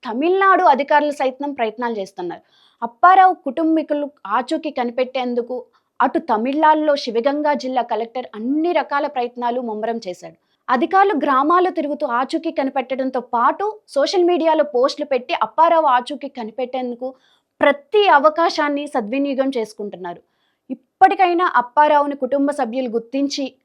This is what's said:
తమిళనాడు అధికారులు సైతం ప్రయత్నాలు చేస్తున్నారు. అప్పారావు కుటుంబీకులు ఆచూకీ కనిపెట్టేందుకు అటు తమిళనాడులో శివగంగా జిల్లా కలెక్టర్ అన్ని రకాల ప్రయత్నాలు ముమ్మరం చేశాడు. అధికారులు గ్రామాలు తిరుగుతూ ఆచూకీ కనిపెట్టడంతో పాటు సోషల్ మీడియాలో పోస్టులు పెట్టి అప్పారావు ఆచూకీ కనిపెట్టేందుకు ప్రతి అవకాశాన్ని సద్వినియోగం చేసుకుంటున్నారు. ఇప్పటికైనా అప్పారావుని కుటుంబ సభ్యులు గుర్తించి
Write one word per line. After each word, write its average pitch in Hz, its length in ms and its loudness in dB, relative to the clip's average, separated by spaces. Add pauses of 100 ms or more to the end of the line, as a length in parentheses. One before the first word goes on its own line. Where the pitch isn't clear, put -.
(100)
తమిళనాడు 370 540 2
అధికారులు 294 460 4
సైతం 277 420 -4
ప్రయత్నాలు 233 420 -4
చేస్తున్నారు. 185 480 -10 (400)
అప్పారావు 359 520 6
కుటుంబీకులు 302 760 -2 (160)
ఆచూకీ 262 440 -4
కనిపెట్టేందుకు 247 960 -4 (360)
అటు 285 180 0
తమిళనాడులో 302 760 2
శివగంగా 285 580 -2
జిల్లా 254 280 -4
కలెక్టర్ 226 520 -6
అన్ని 285 380 -2
రకాల 294 340 -2
ప్రయత్నాలు 240 540 -4
ముమ్మరం 226 480 -6
చేశాడు. 170 260 -14 (340)
అధికారులు 370 460 2
గ్రామాలు 302 560 2
తిరుగుతూ 294 360 -4
ఆచూకీ 269 440 -4
కనిపెట్టడంతో 262 720 -4
పాటు 320 580 -2 (100)
సోషల్ 302 360 0
మీడియాలో 320 400 2
పోస్టులు 285 420 -2
పెట్టి 262 280 -4
అప్పారావు 320 520 2
ఆచూకీ 254 420 -2
కనిపెట్టేందుకు 254 840 -8 (460)
ప్రతి 294 480 2
అవకాశాన్ని 302 800 2
సద్వినియోగం 269 680 -2
చేసుకుంటున్నారు. 202 640 -10 (500)
ఇప్పటికైనా 359 840 2
అప్పారావుని 285 600 2
కుటుంబ 277 340 -2
సభ్యులు 262 380 -4
గుర్తించి 269 680 -4 (100)